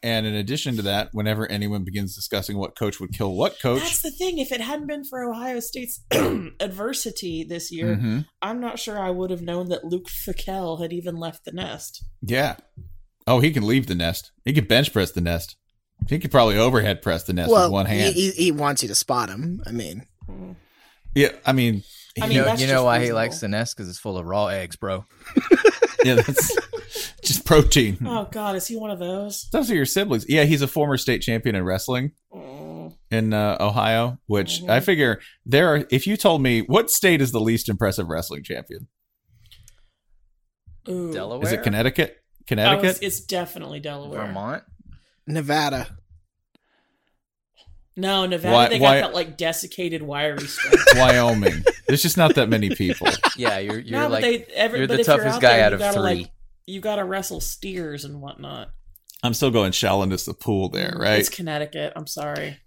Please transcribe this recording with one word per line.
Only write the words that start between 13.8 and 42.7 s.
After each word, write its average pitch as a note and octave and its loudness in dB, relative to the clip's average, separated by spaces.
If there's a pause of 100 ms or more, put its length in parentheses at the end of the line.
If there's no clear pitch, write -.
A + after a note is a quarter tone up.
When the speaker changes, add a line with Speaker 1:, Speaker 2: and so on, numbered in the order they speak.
Speaker 1:
the F2+ -2
nest. E2+ -4 (140)
He - 0
can C#3 4
bench B2+ 4
press F#2 2
the - -4
nest. E2+ -4 (520)
He D#3+ 0
could D3 -6
probably A2+ 6
overhead A2 4
press E2 -2
the F#2 -4
nest F2 2
Speaker 3:
Well, F#2+ 8
Speaker 1:
with G2 -2
one G2 2
hand. G#2 2
Speaker 3:
he, F#3+ 0
he, F3 0
he E3+ 2
wants C#3+ -2
you A#2+ -4
to G2+ -4
spot G2 0
him. D#3+ -6
I A2+ -10
mean. G#2 -8 (240)
Speaker 2:
Mm. F#2 -14 (600)
Speaker 1:
Yeah, C#3 4 (120)
I C3 2
mean, A#2 2 (380)
Speaker 2:
I A2 -2
Speaker 4:
You - 0
Speaker 2:
mean, C3+ 4
Speaker 4:
know, C3+ 4
Speaker 2:
that's A3 2
Speaker 4:
you C3+ 2
know C3+ 4
Speaker 2:
just B2+ 4
Speaker 4:
why A#2+ 4
he - 0
Speaker 2:
reasonable. A#2 0
Speaker 4:
likes A2+ -2
the G#2 -6
nest? G#2+ -4
'Cause F#2+ -12
it's F2+ -14
full G2 -6
of E2+ -8
raw G2+ 0
eggs, F#2 -6
bro. F#2+ -6 (280)
Speaker 1:
<laughs> - -2 (580)
Yeah, B2+ 6
that's - 2 (680)
just - -2
protein. B2+ 4
Speaker 2:
Oh, A3 -4
God, G#3 -6
is F#3 -6
he A#3 -8
one G#3+ -8
of F3+ -8
those? G3 -8
Speaker 1:
Those C4+ 0
are A3+ 0
your C#3+ 2
siblings. E3 0
Yeah, D3 4
he's D3 4
a C3+ 0
former D3 0
state - 0
champion A2+ 0
in F2+ -2
wrestling B2 -2 (200)
Speaker 2:
Mm. D#3+ -14 (160)
Speaker 1:
in, A2 0
uh, G#2 2
Ohio, A2+ 0
which G2+ 0
Speaker 2:
Mm-hmm. F3+ -2
Speaker 1:
I A#2 6
figure C#3 2 (240)
there D3 6
are, D3 2
if C3 2
you G3+ 0
told E3 4
me, B2 2
what G#3 2
state E3+ 4
is B2 0
the A2+ 2
least A2+ 0
impressive G2 0
wrestling D#2+ -6
champion? - -12 (2000)
Speaker 2:
Ooh. F3 -6
Speaker 4:
Delaware? A2+ -8
Speaker 1:
Is A#2 0
it - -2
Connecticut? A#2 0
Speaker 2:
Oh, - -20
Speaker 1:
Connecticut? G3+ 2